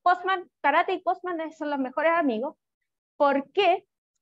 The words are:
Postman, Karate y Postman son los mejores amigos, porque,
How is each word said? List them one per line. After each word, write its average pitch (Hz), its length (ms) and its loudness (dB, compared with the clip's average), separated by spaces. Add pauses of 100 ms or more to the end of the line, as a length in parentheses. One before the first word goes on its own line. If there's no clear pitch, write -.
Postman, 359 480 0 (100)
Karate 330 320 2
y 370 100 -4
Postman 339 500 -6
son 294 180 -8
los 285 80 -4
mejores 294 340 0
amigos, 285 440 -2 (600)
porque, 302 720 0 (360)